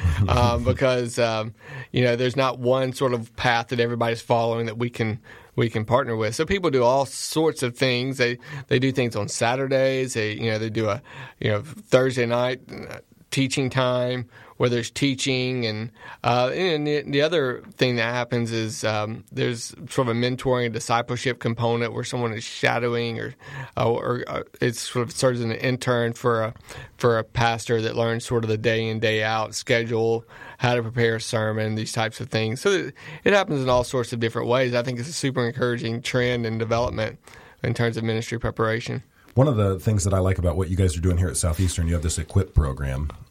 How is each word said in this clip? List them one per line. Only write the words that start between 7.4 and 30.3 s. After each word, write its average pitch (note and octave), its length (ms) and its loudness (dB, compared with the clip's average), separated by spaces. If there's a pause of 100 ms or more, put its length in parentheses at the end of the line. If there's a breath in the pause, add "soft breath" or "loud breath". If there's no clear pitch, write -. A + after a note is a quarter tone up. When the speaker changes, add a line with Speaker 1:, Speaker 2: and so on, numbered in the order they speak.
Speaker 2:
of A#2+ 140 -2
things. C3 400 0
They, B2 220 0 (300 loud breath)
they B2+ 100 4
do C3 120 2
things A#2+ 260 0
on G#2 120 -2
Saturdays. C3 840 0
They, G#2+ 180 0
you A2+ 180 -2
know, A2 80 0
they A2 120 -4
do A2 180 0
a, G2+ 140 -2 (380 loud breath)
you A2+ 100 0
know, G#2 120 0
Thursday C3 640 2
night, B2 360 0 (100)
uh, - 280 -12 (320)
teaching C3+ 380 0
time B2 580 0 (300 loud breath)
where B2 140 2
there's A#2+ 200 -2
teaching. B2+ 760 0
And, A2 260 -4 (320 loud breath)
uh, B2 280 2
and D#3+ 340 0
the, D3 160 0
the C#3+ 200 0
other D3+ 400 0 (140)
thing B2+ 200 2
that A#2 160 0
happens A#2+ 380 -2
is, A2+ 340 -4
um, G#2+ 460 -2
there's B2 360 -4 (240)
sort C3 180 0
of A2+ 80 2
a - 20 0
mentoring B2 460 0
and A#2 100 -2
discipleship A#2+ 640 -2
component A#2 540 0
where A#2 120 -6
someone A#2+ 280 -2
is A2 100 -6
shadowing A#2+ 800 0
or, A2 140 -8 (420 loud breath)
uh, A#2 120 2
or, A#2+ 380 0
uh, - 160 -6 (200)
it B2 140 2
sort - 300 -4
of - 60 -10
serves B2+ 280 2
as A#2 40 -2
an A2+ 80 -2
intern B2 600 0
for A#2 280 0
a, A2 120 -4 (420 loud breath)
for A#2 220 4
a A2 40 0
pastor A#2 600 0
that A2+ 140 -2
learns A#2 280 0
sort A#2 200 0
of A2 60 -2
the A2 80 0
day A2+ 300 2
in, A2 100 -2
day A2 240 2
out A2 320 -2
schedule, A#2 720 0 (320 loud breath)